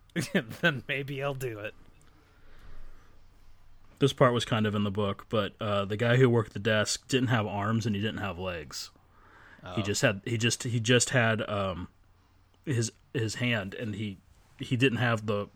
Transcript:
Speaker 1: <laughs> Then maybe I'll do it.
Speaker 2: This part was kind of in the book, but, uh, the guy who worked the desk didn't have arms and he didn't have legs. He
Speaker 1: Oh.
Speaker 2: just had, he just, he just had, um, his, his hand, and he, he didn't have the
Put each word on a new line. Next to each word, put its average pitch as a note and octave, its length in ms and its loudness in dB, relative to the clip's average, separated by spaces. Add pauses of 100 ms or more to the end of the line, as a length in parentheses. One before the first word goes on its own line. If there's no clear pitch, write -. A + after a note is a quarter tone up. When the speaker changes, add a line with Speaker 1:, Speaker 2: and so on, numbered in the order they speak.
(140)
Speaker 1:
<laughs> D3 460 -4
Then C#3+ 260 0
maybe C#3 380 -6
I'll C#3+ 100 -2
do B2 240 -6
it. G#2+ 160 -10 (2250)
Speaker 2:
This C3+ 140 4
part B2 200 4
was A#2 120 0
kind A2 200 0
of G#2 120 0
in G#2 80 0
the G2+ 80 -2
book, G2 360 -2
but, G#2 320 0
uh, G#2 260 0
the G#2 100 -4
guy A#2+ 200 2
who B2+ 140 8
worked A#2 220 2
the G#2 80 -8
desk G#2+ 480 0
didn't B2+ 220 2
have A2 180 2
arms G#2 360 0
and G#2 120 0
he G2 40 -2
didn't G#2 200 -4
have F#2+ 180 -6
legs. F2 520 -8 (840)
He G#2+ 80 -4
Speaker 1:
Oh. - 20 -2
Speaker 2:
just G2+ 180 -2
had, G#2+ 220 4
he A#2+ 140 -2
just, A2+ 240 2
he A#2+ 160 -2
just A#2+ 320 4
had, A2+ 400 2
um, F#2+ 380 -2 (760)
his, A#2 280 0 (200)
his A2+ 240 -2
hand, G#2+ 380 -2
and G#2+ 220 -6
he, G#2 220 -6 (400)
he - 180 -2
didn't A#2+ 220 4
have A#2 280 2
the G#2 300 0